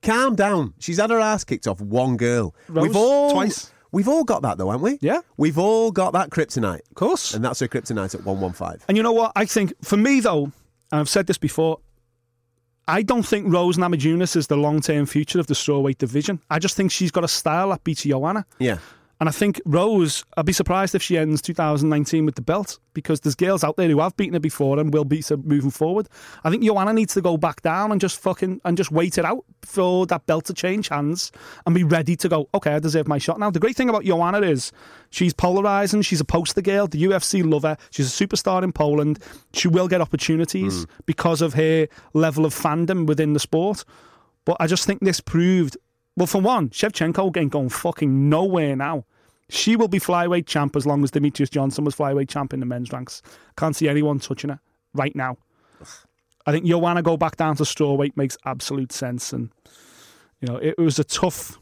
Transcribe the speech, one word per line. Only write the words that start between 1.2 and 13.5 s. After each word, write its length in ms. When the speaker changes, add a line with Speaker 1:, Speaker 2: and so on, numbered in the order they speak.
Speaker 1:
kicked 240
off 140
one 360
girl. 380
Speaker 2:
Rose, 180
Speaker 1:
We've 100
all, 360
Speaker 2:
twice. 400
Speaker 1:
we've 160
all 160
got 200
that, 140
though, 140
haven't 140
we? 160
Speaker 2:
Yeah. 220
Speaker 1:
We've 220
all 320
got 220
that 180
kryptonite. 600
Speaker 2:
Of 40
course. 400
Speaker 1:
And 100
that's 140
her 80
kryptonite 480
at 100
one 160
one 120
five. 340
Speaker 2:
And 100
you 60
know 80
what? 240
I 120
think, 260
for 140
me, 240
though, 320
and 80
I've 80
said 180
this 120
before, 420
I 140
don't 220
think 280